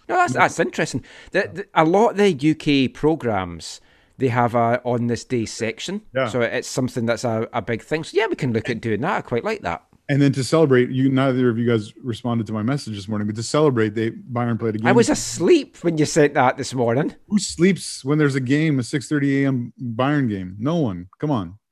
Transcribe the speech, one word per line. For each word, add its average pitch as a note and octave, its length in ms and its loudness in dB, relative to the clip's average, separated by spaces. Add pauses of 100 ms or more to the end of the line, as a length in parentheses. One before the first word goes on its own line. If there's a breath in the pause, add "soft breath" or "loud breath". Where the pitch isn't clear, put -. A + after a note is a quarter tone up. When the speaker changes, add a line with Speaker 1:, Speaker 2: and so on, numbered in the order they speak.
Speaker 1:
No, - 100 -4
that's, F4 160 0
Speaker 2:
Yeah. - 80 0
Speaker 1:
that's E3 180 2
interesting. E3 440 -2 (280 loud breath)
The, F3 220 0
the, - 200 -12
a D#3+ 120 4
lot G3 260 4
of F#3+ 60 -6
the G3+ 140 4
U D3 220 2
K C#3 340 2
programs, G#2 920 -2 (360 soft breath)
they C3 100 -2
have A#2+ 280 2
a A#2 280 2
on A#2+ 240 0
this A#2 160 -4
day A#2 220 -2
section. C#3+ 560 -8 (120)
Speaker 2:
Yeah. B2+ 140 0
Speaker 1:
So A#2+ 140 -2
it's A2+ 260 -2
something B2 380 -4
that's A2+ 180 -2
a, A2+ 300 -2
a A#2 80 -2
big A2+ 200 -4
thing. D#3 220 -4
So - 140 -4
yeah, G#4+ 100 2
we D#4+ 80 -2
can B2+ 180 -2
look A2 160 -2
at A#2+ 120 -4
doing A2 200 -2
that. C#3 160 -2
I - 40 -4
quite - 220 -4
like - 180 -4
that. - 240 -6 (240)
Speaker 2:
And C#3+ 120 4
then C#3 120 4
to C3+ 100 -2
celebrate, C3 460 4
you, C3 200 2
neither C3 400 2
of A2+ 80 0
you A#2+ 80 -2
guys A2+ 300 0
responded A#2 520 -4
to G#2+ 60 -6
my G#2+ 100 -4
message A#2+ 320 -4
this G2 120 -12
morning, G#2 200 -4
but G2+ 100 -4
to A#2 60 -8
celebrate, A#2+ 520 2
they, A2+ 160 -2
Bayern A#2+ 480 -4
played A2 160 -2
a - 40 -4
game. A2 80 2
Speaker 1:
I F#3 40 6
was A#3 180 6
asleep - 720 0
when E3+ 140 0
you D3+ 80 4
sent D3 280 4
that C3 240 2
this B2+ 160 -8
morning. B2 420 0 (140)
Speaker 2:
Who G#3 100 2
sleeps - 640 0
when D3 140 0
there's C#3+ 180 2
a C#3 60 0
game, C#3+ 360 2
a B2 60 -2
six B2+ 240 -6
thirty C#3 360 0
A C#3 40 2
M B2 240 -2 (100)
Bayern C3 460 0
game? F#2+ 320 -6
No D3 160 -2
one. F#2 320 -2 (120)
Come D3+ 120 -2
on, G2 260 -4 (140)